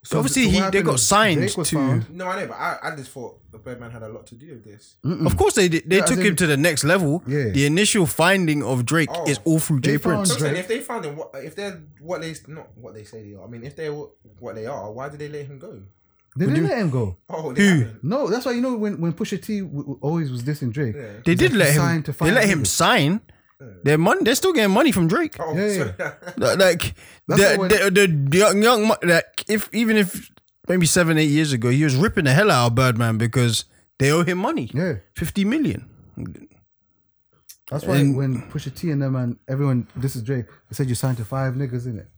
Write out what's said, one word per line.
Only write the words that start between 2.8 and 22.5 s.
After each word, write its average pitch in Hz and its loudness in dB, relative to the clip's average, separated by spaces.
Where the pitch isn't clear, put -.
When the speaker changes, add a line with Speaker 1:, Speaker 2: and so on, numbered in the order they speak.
Speaker 3:
I 156 -8
just 131 -16
thought 120 -14
the 110 -20
Birdman 120 -16
had 117 -16
a 110 -14
lot 110 -18
to 120 -20
do 147 -20
with 117 -20
this. 101 -20
Speaker 1:
Mm-mm. 165 -2
Speaker 2:
Of - 2
course 392 2
they 180 4
did. 160 -2
They 185 4
Speaker 1:
Yeah, 202 4
as 139 2
Speaker 2:
took 214 0
Speaker 1:
in 185 0
Speaker 2:
him 190 2
to 180 2
the 143 2
next 151 0
level. 165 0
Speaker 1:
Yeah. 135 -2
Speaker 2:
The 139 2
initial 190 2
finding 160 2
of 123 -2
Drake 151 0
Speaker 3:
Oh. 165 -4
Speaker 2:
is - -2
all 160 2
through 143 -2
Speaker 1:
They 139 0
Speaker 2:
Jay 147 0
Speaker 1:
found - 0
Speaker 2:
Prince. 190 0
Speaker 3:
So 131 2
I'm 120 -8
saying, - -2
Speaker 1:
Drake. - -4
Speaker 3:
if - -12
they 240 -4
found 233 -10
him, 151 -10
what, 156 -14
if 147 -14
they're 196 -10
what 160 -8
they, 160 -10
not 156 -18
what 113 -20
they 104 -18
say 110 -20
they 101 -18
are, 92 -20
I 104 -20
mean, 117 -18
if 139 -16
they're 156 -6
wh-, 147 -12
what 117 -10
they 110 -10
are, 107 -10
why 127 -12
did 147 -16
they 147 -12
let 147 -12
him 139 -18
go? 135 -20
Speaker 1:
They 175 0
Speaker 2:
Would - 0
Speaker 1:
didn't - 0
Speaker 2:
you - 0
Speaker 1:
let 262 -2
him 170 -2
go. 113 -4
Speaker 3:
Oh, 160 -8
they 202 0
Speaker 2:
Who? 202 6
Speaker 3:
haven't. 107 -6
Speaker 1:
No, 247 -2
that's 247 -2
why, 247 -2
you 240 -2
know, 254 -2
when, 208 -4
when 170 -2
Pusha 208 -6
T 208 -6
w-, 143 -8
w-, 139 -10
always 151 -2
was 123 -6
dissing 143 -4
Drake. 117 -4
Speaker 3:
Yeah. - -14
Speaker 2:
They 165 4
Speaker 1:
It's 175 2
Speaker 2:
did 349 4
Speaker 1:
like 220 0
Speaker 2:
let 160 6
Speaker 1:
he 151 6
Speaker 2:
him. 151 4
Speaker 1:
signed 165 0
to 147 -6
Speaker 2:
They 160 2
let 226 4
him 185 2